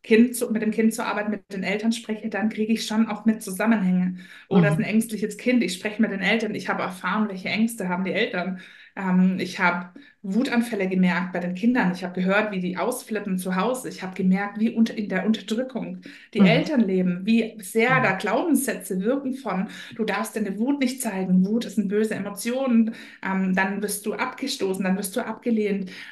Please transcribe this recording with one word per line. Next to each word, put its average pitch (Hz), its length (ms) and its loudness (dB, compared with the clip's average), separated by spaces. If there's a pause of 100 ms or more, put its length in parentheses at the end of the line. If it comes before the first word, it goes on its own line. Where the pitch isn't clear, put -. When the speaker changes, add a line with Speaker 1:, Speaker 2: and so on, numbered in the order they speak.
Speaker 1:
Kind 233 340 6
zu, 233 160 -4
mit 214 80 0
dem 214 100 2
Kind 220 220 2
zur 233 140 -6
Arbeit 208 240 -2
mit 202 200 -8
den 190 120 -6
Eltern 214 300 0
spreche, 220 360 -6
dann 214 220 -2
kriege 220 240 0
ich 220 120 -2
schon 220 220 2
auch 208 160 -8
mit 220 180 2
Zusammenhänge. 185 720 2 (340)
Oh, 190 100 6
das 156 140 4
ist 156 60 2
ein - 40 0
Speaker 2:
Mhm. - 0 -
Speaker 1:
ängstliches 214 540 -2
Kind. 240 240 2
Ich 185 120 -2
spreche 214 280 -4
mit 196 100 2
den 190 80 -4
Eltern. 214 340 0
Ich - 140 -6
habe 185 140 -2
erfahren, 190 480 -2
welche 185 180 -8
Ängste 202 400 0
haben 180 160 -2
die 175 80 -2
Eltern. 185 480 -2 (360)
Ähm, 185 440 4
ich - 200 -6
habe 180 380 0 (220)
Wutanfälle 220 680 0
gemerkt 180 440 2
bei 180 80 -2
den 180 140 -4
Kindern. 226 380 2
Ich - 120 -6
habe 180 160 -8
gehört, 208 320 2
wie 185 80 -4
die 180 160 -4
ausflippen 202 600 -4
zu 185 180 -2
Hause. 226 320 -2
Ich - 140 -10
habe 185 120 -10
gemerkt, 196 460 0
wie 226 140 2
unter, - 200 2
in 208 140 -6
der 185 160 -2
Unterdrückung 214 800 -4 (320)
die 214 100 8
Speaker 2:
Mhm. - 0 -
Speaker 1:
Eltern 254 360 4
leben, 185 440 2
wie 226 380 2
sehr 233 260 2
Speaker 2:
Mhm. 254 140 4
Speaker 1:
da 196 100 2
Glaubenssätze 202 880 0
wirken 262 340 0
von, 196 340 -4 (280)
"Du 220 80 -2
darfst 208 320 -4
deine 202 220 -2
Wut 277 220 0
nicht 254 200 0
zeigen. 190 460 2
Wut 226 180 0
ist 196 140 -4
eine 190 100 -2
böse 214 260 0
Emotion." 226 800 0 (280)
Ähm, 190 320 0
dann 196 280 0
wirst 208 240 -6
du 214 80 -2
abgestoßen, 196 720 -4
dann 185 140 2
wirst 208 180 -6
du 165 80 -2
abgelehnt. 208 640 -2 (220)